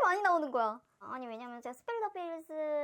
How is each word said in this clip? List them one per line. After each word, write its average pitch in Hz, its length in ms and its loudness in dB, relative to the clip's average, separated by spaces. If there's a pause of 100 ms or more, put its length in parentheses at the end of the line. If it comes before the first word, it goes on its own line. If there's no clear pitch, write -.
많이 392 200 6
나오는 330 280 4
거야? 233 300 0 (200)
아니, 247 260 -8
왜냐면 240 360 -10
제가 247 100 -8
스킬더필스 359 800 -4 (320)